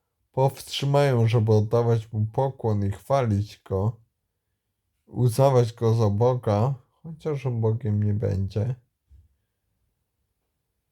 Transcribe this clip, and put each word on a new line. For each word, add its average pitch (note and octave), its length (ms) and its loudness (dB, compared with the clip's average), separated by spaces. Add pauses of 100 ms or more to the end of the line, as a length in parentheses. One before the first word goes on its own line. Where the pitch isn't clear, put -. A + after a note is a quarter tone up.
(320)
powstrzymają, C3+ 920 0
żeby A2 280 2
oddawać A2+ 580 0
mu G#2+ 140 -2
pokłon A2 600 -2
i G2+ 40 -2
chwalić G#2+ 760 -2
go, G2 360 -2 (1040)
uznawać B2 680 2
go A2+ 220 0
za A2+ 160 2
Boga, A#2+ 640 0 (280)
chociaż D#3 440 -8
on A#2 140 -4
Bogiem G#2+ 420 0
nie G#2 120 0
będzie, G2+ 600 -2 (2250)